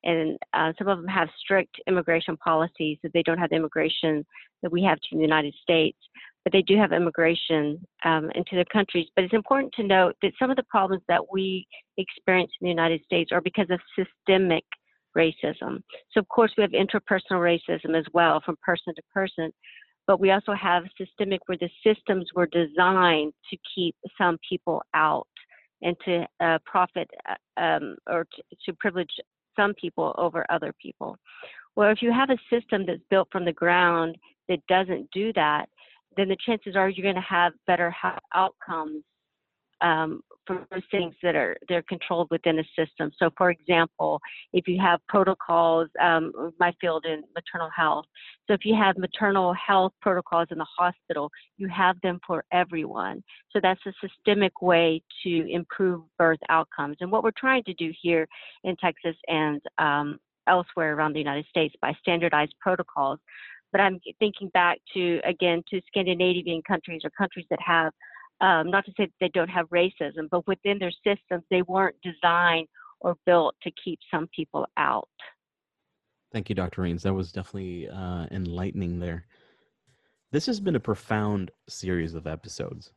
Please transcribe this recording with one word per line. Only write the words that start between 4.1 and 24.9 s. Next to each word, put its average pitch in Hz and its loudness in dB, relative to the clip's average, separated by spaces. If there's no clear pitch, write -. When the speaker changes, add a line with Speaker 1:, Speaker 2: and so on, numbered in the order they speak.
Speaker 1:
that 165 -4
we 175 0
have 180 2
to - -10
the 156 0
United 156 2
States, - 2
but 175 -2
they 190 6
do 196 4
have 196 4
immigration, 165 0
um, 160 0
into - -6
their 175 2
countries. 190 0
But 185 2
it's 180 -2
important 262 0
to 226 -4
note 190 4
that 196 0
some 254 2
of 262 0
the 262 -2
problems 190 0
that 170 0
we 190 -4
experience 185 0
in 185 -6
the 180 0
United 165 0
States 170 -2
are 175 2
because 180 -2
of 180 -2
systemic 190 2
racism. - -2
So, - 2
of 196 -4
course, 226 4
we 220 4
have 190 2
interpersonal 190 0
racism 170 0
as 156 -2
well, 165 4
from 160 -6
person 175 -4
to - -18
person, 180 -4
but 190 4
we 190 4
also 202 2
have 185 0
systemic, 190 -4
where 180 -4
the - -4
systems 202 2
were 175 4
designed 170 4
to 185 -10
keep 175 -2
some 175 2
people - -4